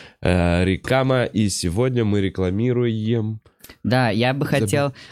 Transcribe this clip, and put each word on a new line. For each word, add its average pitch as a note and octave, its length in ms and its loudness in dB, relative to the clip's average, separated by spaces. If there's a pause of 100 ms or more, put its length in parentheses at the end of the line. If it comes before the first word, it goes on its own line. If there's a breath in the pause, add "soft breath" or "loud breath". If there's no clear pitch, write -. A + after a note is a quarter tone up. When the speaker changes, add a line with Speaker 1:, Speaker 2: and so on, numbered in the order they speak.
(220 loud breath)
Speaker 1:
Э, F2 420 2
Рикама, B2+ 600 0
и G#2+ 240 0
сегодня A#2 560 -2
мы G2+ 160 2
рекламируем A2 1200 -2 (420 loud breath)
Speaker 2:
Да, A#2+ 280 2
я A#2 220 0
бы C#3+ 140 -4
Speaker 1:
Забыл. C#3 140 0
Speaker 2:
хотел C#3 340 0 (180 loud breath)